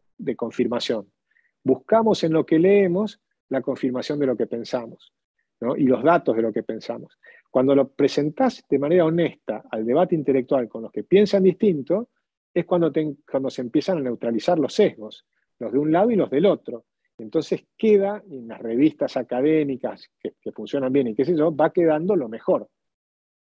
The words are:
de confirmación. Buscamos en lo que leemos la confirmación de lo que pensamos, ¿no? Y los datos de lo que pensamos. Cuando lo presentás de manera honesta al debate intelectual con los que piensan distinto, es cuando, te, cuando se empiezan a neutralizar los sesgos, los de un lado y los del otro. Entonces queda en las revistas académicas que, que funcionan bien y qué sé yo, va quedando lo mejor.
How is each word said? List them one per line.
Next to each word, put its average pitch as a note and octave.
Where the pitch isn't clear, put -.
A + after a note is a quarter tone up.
de E3
confirmación. A#2
Buscamos G#3+
en D#3+
lo D#3
que D#3+
leemos G3
la C3+
confirmación B2+
de C#3+
lo B2
que A2
pensamos, A#2
¿no? A#2+
Y D3
los B2
datos D3+
de A2+
lo A2+
que A2
pensamos. -
Cuando C3
lo C3+
presentás D3
de F3
manera E3
honesta D#3+
al A2
debate E3+
intelectual C3+
con A2+
los -
que G#2+
piensan G3
distinto, F#3
es F3
cuando, E3
te, D3+
cuando C3+
se -
empiezan D3
a -
neutralizar A#2+
los D#3
sesgos, -
los A2+
de B2
un D3+
lado G3
y A3+
los C#3+
del D3+
otro. B2
Entonces D3+
queda G#3
en B2
las A#2+
revistas C3+
académicas C3
que, -
que G#2+
funcionan C3
bien C3
y G#2+
qué C3
sé E3+
yo, D#3
va D3+
quedando E3+
lo B2
mejor. D3